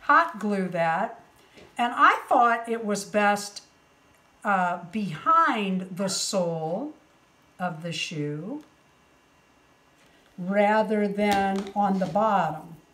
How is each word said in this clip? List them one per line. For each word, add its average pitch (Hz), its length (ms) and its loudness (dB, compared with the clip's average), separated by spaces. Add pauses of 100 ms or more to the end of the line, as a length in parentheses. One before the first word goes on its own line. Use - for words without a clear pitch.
hot - 380 2
glue 202 280 -2
that. 170 520 -2 (580)
And 240 180 0
I 349 320 6
thought 233 400 2
it 226 160 -4
was 202 200 -4
best, 202 580 0 (840)
uh, 185 340 2 (120)
behind 214 920 0 (140)
the 190 120 -2
sole 180 880 -4 (640)
of 170 240 -6
the 170 100 -8
shoe 156 720 -8 (1700)
rather 208 680 2
than 196 720 0
on 196 240 2
the 175 60 0
bottom. 165 720 0 (180)